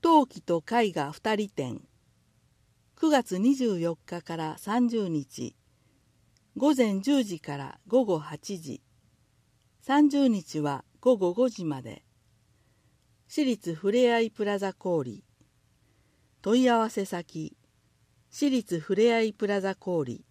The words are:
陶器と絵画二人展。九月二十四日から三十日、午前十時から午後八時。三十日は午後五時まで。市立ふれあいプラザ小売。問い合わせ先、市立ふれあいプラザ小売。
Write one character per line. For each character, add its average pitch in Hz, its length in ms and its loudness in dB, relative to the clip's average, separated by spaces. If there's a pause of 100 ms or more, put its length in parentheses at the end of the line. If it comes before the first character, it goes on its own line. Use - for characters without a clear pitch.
陶 320 260 6
器 - 140 -18
と 165 280 -2
絵 226 220 2
画 156 200 -4
二 220 240 -4
人 208 140 -4
展。 127 320 -8 (1120)
九 320 140 0
月 247 280 0
二 240 180 2
十 226 240 -2
四 165 260 -4
日 175 160 -10
か 165 160 -10
ら 160 200 -6
三 240 300 0
十 220 220 -2
日、 139 480 -8 (1000)
午 294 180 2
前 214 280 0
十 269 220 2
時 185 160 -8
か 143 180 -10
ら 139 300 -12
午 247 180 2
後 180 140 0
八 165 400 -12
時。 151 220 -14 (1000)
三 294 260 4
十 277 220 4
日 175 320 -2
は 143 240 -4 (160)
午 247 160 6
後 180 160 0
五 240 160 2
時 196 160 -8
ま 139 160 -4
で。 - 240 -16 (1200)
市 - 160 -2
立 214 300 -2
ふ 196 180 -2
れ 240 220 4
あ 233 80 2
い 226 100 -2
プ 208 140 -6
ラ 202 120 -2
ザ 190 160 -4
小 175 260 -2
売。 120 260 -10 (1160)
問 240 220 2
い 254 60 6
合 233 80 4
わ 220 120 0
せ 202 140 -6
先、 175 540 -10 (720)
市 285 200 0
立 233 300 -2
ふ 185 160 -4
れ 233 180 4
あ 226 80 2
い 220 120 -2
プ 208 140 -6
ラ 202 120 0
ザ 190 160 -4
小 175 240 -4
売。 120 320 -6